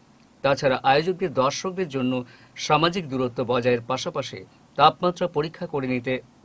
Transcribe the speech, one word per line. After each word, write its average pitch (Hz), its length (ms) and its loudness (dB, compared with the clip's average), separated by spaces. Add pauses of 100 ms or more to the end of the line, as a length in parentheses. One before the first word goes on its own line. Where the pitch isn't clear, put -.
(420)
তাছাড়া 135 420 2
আয়োজকদের 160 500 2
দর্শকদের 160 560 -2
জন্য 127 340 -2 (320)
সামাজিক 165 540 0
দূরত্ব 127 340 -2
বজায়ের 120 380 2
পাশাপাশি 127 640 -6 (300)
তাপমাত্রা 175 520 4
পরীক্ষা 160 380 -4
করে 139 220 -4
নিতে 127 340 -2 (240)